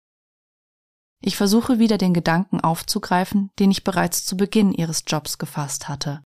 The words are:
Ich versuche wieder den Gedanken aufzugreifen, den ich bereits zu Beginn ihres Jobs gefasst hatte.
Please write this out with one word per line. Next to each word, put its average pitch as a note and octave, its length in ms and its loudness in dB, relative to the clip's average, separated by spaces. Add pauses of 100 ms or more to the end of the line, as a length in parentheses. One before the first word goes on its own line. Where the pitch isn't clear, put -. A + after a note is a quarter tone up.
(1200)
Ich - 160 -4
versuche A3 420 2
wieder A3 180 4
den F#3 160 2
Gedanken E3+ 480 0
aufzugreifen, F#3+ 960 -2
den G3 120 6
ich - 120 0
bereits F3+ 440 -2
zu F#3+ 100 -4
Beginn G3 360 4
ihres D#3+ 340 -4
Jobs - 320 -4
gefasst D3 500 -8
hatte. C#3+ 420 -8